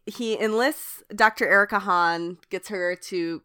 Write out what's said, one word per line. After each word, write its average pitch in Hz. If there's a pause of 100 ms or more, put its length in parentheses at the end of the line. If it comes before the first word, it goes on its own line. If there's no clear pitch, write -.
he 220
enlists 226 (120)
Doctor 220
Erica 202
Hahn, 175 (120)
gets 185
her 180
to, 170